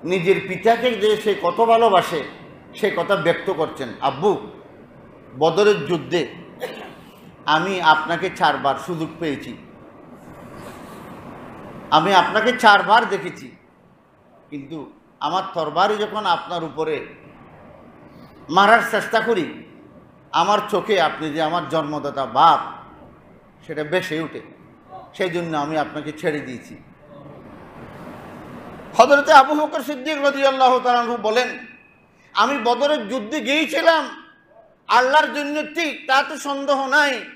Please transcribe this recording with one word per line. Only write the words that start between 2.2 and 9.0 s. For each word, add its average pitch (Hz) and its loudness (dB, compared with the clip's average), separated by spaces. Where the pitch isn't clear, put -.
সে 196 0
কথা 175 0
ব্যক্ত 165 0
করছেন। 147 -4
"আব্বু, 139 0
বদরের 165 4
যুদ্ধে 151 -2
আমি 175 0
আপনাকে 160 2
চারবার 139 0
সুযোগ 160 -6